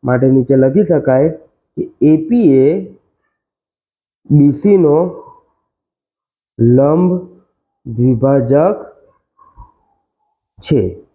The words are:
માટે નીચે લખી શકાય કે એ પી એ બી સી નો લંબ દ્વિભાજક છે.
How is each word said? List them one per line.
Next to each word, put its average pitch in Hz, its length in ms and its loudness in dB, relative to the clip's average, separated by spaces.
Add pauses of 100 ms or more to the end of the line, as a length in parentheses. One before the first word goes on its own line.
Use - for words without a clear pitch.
માટે 131 320 0
નીચે 131 280 0
લખી 156 280 0
શકાય 143 380 0 (480)
કે - 60 -8 (280)
એ - 20 4 (160)
પી 233 180 2 (160)
એ 143 80 2 (1700)
બી 143 160 4 (100)
સી 202 220 4
નો 147 100 2 (1600)
લંબ 143 520 2 (760)
દ્વિભાજક 131 920 0 (1900)
છે. 135 160 0 (340)